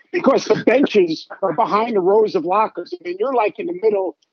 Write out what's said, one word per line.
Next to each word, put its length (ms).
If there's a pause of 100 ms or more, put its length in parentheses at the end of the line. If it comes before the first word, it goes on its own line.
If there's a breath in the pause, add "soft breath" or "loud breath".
(100)
because 360
the 180
benches 640 (140)
are 100
behind 440
the 40
rows 340
of 120
lockers. 480
I 120
mean, 140
you're, 140
like, 240
in 80
the 160
middle 340 (160)